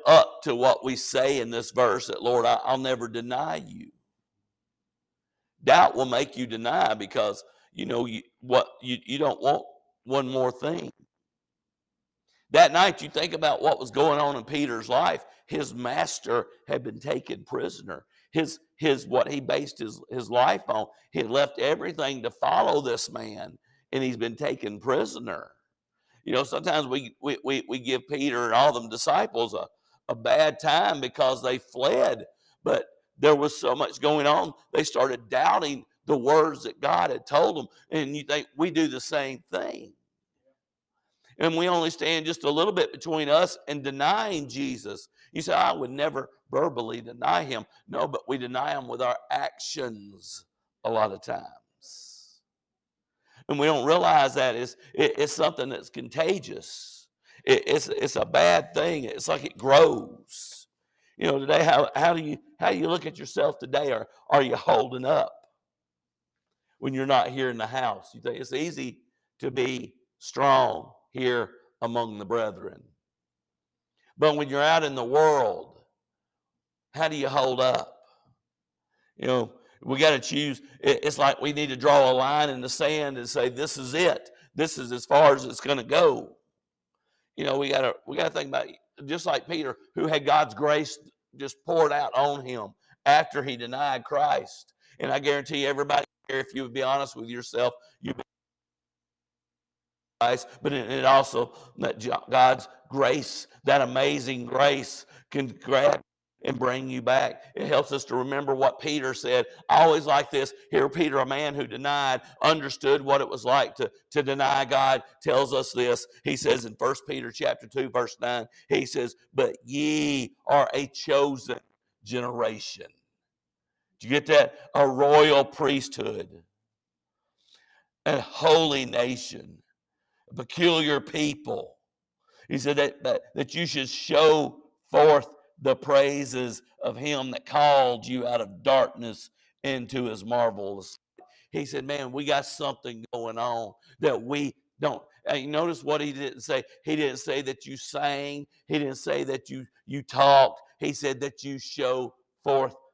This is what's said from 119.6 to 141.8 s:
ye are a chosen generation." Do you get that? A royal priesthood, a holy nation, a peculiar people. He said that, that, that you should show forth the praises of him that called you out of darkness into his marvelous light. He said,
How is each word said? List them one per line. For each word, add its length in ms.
ye 680
are 260
a 140
chosen 760
generation." 800
Do 80
you 60
get 120
that? 280
A 140
royal 560
priesthood, 960
a 120
holy 680
nation, 720
a 40
peculiar 640
people. 760
He 100
said 200
that, 260
that, 160
that 200
you 120
should 240
show 760
forth 380
the 140
praises 840
of 140
him 340
that 160
called 600
you 200
out 140
of 240
darkness 640
into 440
his 180
marvelous 760
light. 100
He 160
said, 180